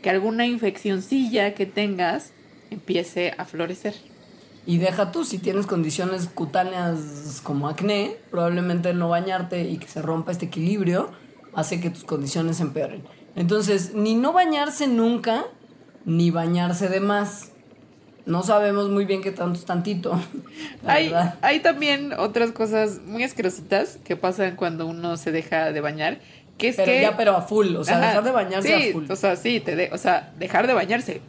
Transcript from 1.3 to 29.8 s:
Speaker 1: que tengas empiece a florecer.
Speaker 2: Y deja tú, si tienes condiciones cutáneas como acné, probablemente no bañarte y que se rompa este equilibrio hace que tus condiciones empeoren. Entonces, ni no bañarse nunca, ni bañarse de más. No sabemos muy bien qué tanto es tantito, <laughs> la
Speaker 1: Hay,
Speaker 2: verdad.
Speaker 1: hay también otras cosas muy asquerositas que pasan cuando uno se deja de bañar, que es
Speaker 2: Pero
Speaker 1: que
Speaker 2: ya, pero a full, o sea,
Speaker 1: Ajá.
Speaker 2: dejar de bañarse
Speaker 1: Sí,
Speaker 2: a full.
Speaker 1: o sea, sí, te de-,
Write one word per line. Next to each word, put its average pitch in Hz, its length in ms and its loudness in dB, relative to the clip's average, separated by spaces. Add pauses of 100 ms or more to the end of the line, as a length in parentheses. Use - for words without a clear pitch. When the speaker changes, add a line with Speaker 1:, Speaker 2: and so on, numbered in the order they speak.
Speaker 1:
que 196 100 -2
tengas 196 680 -2 (360)
empiece 175 680 -4
a 180 80 -8
florecer. 180 500 -6 (720)
Speaker 2:
Y 170 100 2
deja 185 360 2
tú, 330 100 -2
si 196 160 -4
tienes 196 260 0
condiciones 180 640 -2
cutáneas 160 1120 -4
como 143 280 -2
acné, 208 480 -2 (120)
probablemente 175 640 0
no 175 160 0
bañarte 180 580 0
y 170 100 -4
que - 100 -14
se 156 160 -10
rompa 160 300 -2
este 170 140 -4
equilibrio 185 600 0 (460)
hace 175 240 -2
que 175 100 -2
tus - 140 -10
condiciones 160 560 -2
empeoren. 156 420 -4 (340)
Entonces, 196 600 2
ni 214 180 2
no 262 200 2
bañarse 294 540 2
nunca, 233 580 2 (600)
ni 170 260 4
bañarse 175 580 0
de 190 100 0
más. 202 540 -2 (760)
No 175 160 0
sabemos 202 460 4
muy 202 160 2
bien 190 180 0
qué 196 80 -4
tanto 175 260 -4
es - 80 -12
tantito, 175 540 -2 (320)
<laughs> - 320 -14
la - 100 2
Speaker 1:
Hay, - 120 4
Speaker 2:
verdad. 175 360 0
Speaker 1:
hay 302 200 2
también 285 520 0
otras 233 380 0
cosas 220 540 0
muy 226 180 -4
asquerositas 196 800 -2
que 170 140 -4
pasan 185 400 -2
cuando 165 280 -4
uno 170 300 -6
se 160 160 -6
deja 160 400 0
de 151 100 -4
bañar, 156 380 -4 (380)
que 226 100 0
es 247 80 0
Speaker 2:
Pero 202 160 4
Speaker 1:
que 269 100 6
Speaker 2:
ya, 208 160 4
pero 208 200 6
a 170 40 4
full, 202 360 2
o 151 80 -4
sea, - 140 4
Speaker 1:
Ajá. 220 80 4
Speaker 2:
dejar 208 180 4
de 262 60 2
bañarse 196 360 2 (140)
Speaker 1:
Sí, 240 80 2
Speaker 2:
a 180 40 0
full. 160 160 -4
Speaker 1:
o 190 60 -2
sea, 190 220 2
sí, 226 240 0
te 165 160 -4
de-, 180 160 0